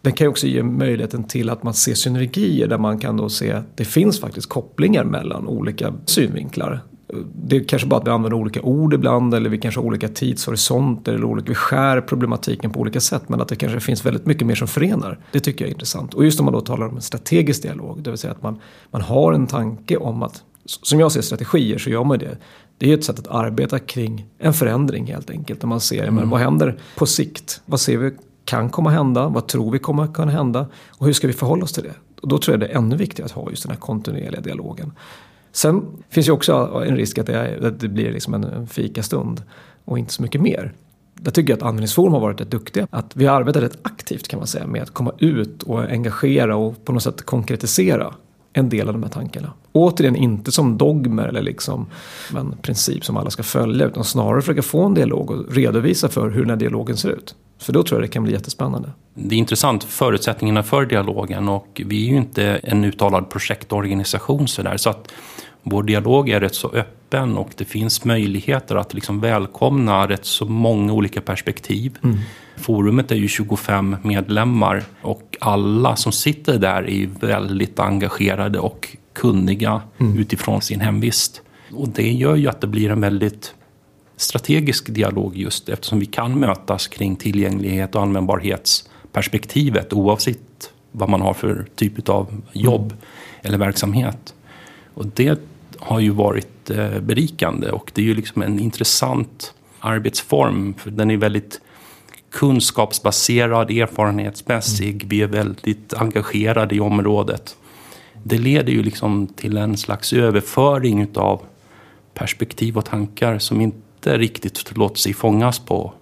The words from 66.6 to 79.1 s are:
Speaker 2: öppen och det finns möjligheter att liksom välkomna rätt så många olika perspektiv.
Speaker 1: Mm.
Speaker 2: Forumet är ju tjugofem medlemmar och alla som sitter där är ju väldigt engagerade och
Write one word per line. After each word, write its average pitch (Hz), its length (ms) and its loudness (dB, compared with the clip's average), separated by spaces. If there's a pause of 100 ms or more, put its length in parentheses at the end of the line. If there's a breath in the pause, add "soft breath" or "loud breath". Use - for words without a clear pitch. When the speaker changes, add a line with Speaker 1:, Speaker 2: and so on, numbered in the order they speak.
Speaker 2:
öppen 117 640 -2
och - 200 -4
det 104 80 -8
finns 107 400 -2
möjligheter 110 720 0
att - 180 -2
liksom 104 260 -6
välkomna 113 880 2
rätt 98 160 -2
så - 200 -2
många 113 480 2
olika 101 280 0
perspektiv. 107 840 -6
Speaker 1:
Mm. 117 140 4 (400 loud breath)
Speaker 2:
Forumet 110 540 2
är 110 60 2
ju 101 120 2
tjugofem 101 720 0
medlemmar 101 800 2 (180)
och - 380 -8
alla 107 560 2
som 110 160 0
sitter 147 460 0
där 95 240 2
är 95 120 -2
ju 98 160 -2 (100)
väldigt 98 580 0
engagerade 98 800 0
och - 380 -6 (160)